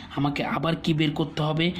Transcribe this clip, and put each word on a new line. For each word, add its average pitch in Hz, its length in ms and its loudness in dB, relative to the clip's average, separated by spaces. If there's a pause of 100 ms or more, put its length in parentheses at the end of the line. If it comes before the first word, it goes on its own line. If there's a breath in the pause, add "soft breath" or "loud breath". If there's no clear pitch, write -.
(160 loud breath)
আমাকে 143 280 0
আবার 156 320 0
কি 165 180 0
বের 151 160 4
করতে 151 320 -2
হবে, 156 380 2